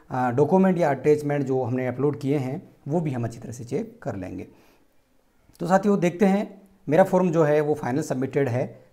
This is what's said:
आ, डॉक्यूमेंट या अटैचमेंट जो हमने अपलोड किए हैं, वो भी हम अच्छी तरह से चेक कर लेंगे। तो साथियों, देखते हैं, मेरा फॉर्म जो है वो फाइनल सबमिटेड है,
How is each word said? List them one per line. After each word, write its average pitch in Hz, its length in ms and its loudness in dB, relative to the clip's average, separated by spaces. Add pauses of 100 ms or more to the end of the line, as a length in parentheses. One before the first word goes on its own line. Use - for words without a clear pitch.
(120)
आ, 127 200 -2
डॉक्यूमेंट 180 460 4
या 165 120 2
अटैचमेंट 143 540 2
जो 131 200 -2
हमने 127 240 -2
अपलोड 139 320 -2
किए 139 180 0
हैं, 135 400 -8 (100)
वो 156 140 -2
भी 156 100 -4
हम 120 120 -4
अच्छी - 160 -8
तरह 127 120 -14
से 117 120 -14
चेक 160 400 -8
कर 117 120 -8
लेंगे। 92 320 -10 (1120)
तो 170 80 -6
साथियों, 196 320 4
देखते 175 260 2
हैं, 196 360 0 (280)
मेरा 170 140 6
फॉर्म 185 280 2
जो 160 120 2
है 151 180 2
वो 151 120 0
फाइनल 131 280 -4
सबमिटेड 135 480 -2
है, 127 440 -4